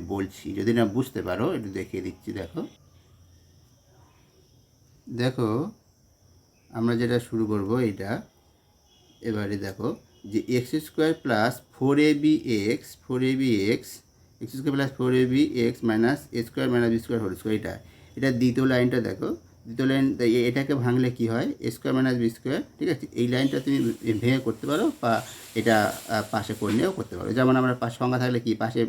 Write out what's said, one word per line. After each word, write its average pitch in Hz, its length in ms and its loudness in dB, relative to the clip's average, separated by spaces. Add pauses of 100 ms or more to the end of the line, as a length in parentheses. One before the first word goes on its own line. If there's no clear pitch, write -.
বলছি, 98 460 -6
যদি 101 180 0
না 117 120 4
বুঝতে 113 380 -2
পারো 92 240 -2 (100)
একটু 107 220 -8
দেখিয়ে 95 240 -8
দিচ্ছি। 92 300 -10
দেখো, 98 280 -10 (2500)
দেখো 123 420 0 (1200)
আমরা 117 260 0
যেটা 120 240 2
শুরু 113 260 -2
করব 104 320 -2
এইটা, 101 320 -2 (1080)
এবারে 104 380 -4
দেখো 98 300 -6 (360)
যে 104 140 -4 (100)
এক্স 123 240 0 (140)
স্কয়ার 156 280 2
প্লাস 120 380 2 (200)
ফোর 139 260 2
এ 151 160 6
বি 151 200 4 (360)
এক্স, - 180 -4 (140)
ফোর 127 200 -4
এ 131 140 4
বি 131 140 2 (200)
এক্স, - 180 -2 (520)
এক্স 120 160 -10
স্কয়ার 139 200 -2
প্লাস 139 200 0
ফোর 127 180 2
এ 127 120 6
বি 131 160 4 (180)
এক্স 120 240 0
মাইনাস 117 360 2 (120)
এ 120 100 -2
স্কয়ার 131 280 -4
মাইনাস 120 200 2
বি 117 80 2
স্কয়ার 117 240 -2
হোল 95 120 -4
স্কয়ার, 107 200 -2
এটা, 90 200 -4 (420)
এটা 135 120 0 (120)
দ্বিতীয় 127 260 2
লাইনটা 123 340 2
দেখো, 98 280 -4 (360)
দ্বিতীয় 120 240 -2
লাইন, 135 160 2 (120)
তাই 117 180 2
এ-, 123 140 4
এটাকে 139 260 0
ভাঙলে 123 360 2
কী 123 180 -2
হয়? 120 200 0 (120)
এ - 100 -4
স্কয়ার 135 240 -4
মাইনাস 131 220 2
বি 117 140 2
স্কয়ার, 135 300 -4 (180)
ঠিক 175 100 -2
আছে? 131 240 -4
এই 120 160 0
লাইনটা 135 320 0
তুমি 139 180 0 (420)
ভেঙে 123 260 2
করতে 113 200 -4
পারো 156 180 0 (160)
বা 117 120 2 (420)
এটা, 110 220 6 (100)
আহ, 107 440 -2
পাশে 110 240 -4
করে 104 180 -2
নিয়েও 160 200 2
করতে - 240 -8
পারো। 95 160 -6
যেমন 127 240 4
আমরা 127 180 2
পাশ, 120 220 -4
সংখ্যা 127 220 0
থাকলে 123 220 0
কি 117 140 0
পাশে 117 340 -2